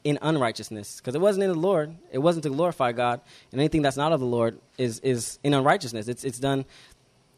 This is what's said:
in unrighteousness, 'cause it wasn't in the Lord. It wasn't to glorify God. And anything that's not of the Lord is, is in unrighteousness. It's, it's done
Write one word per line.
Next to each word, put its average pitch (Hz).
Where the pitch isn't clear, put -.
in 147
unrighteousness, 113
'cause 127
it 156
wasn't 196
in 196
the 175
Lord. 165
It 131
wasn't 165
to 151
glorify 139
God. 120
And 123
anything 156
that's 135
not 147
of 156
the 127
Lord 117
is, 120
is 123
in 143
unrighteousness. 131
It's, 120
it's 127
done 135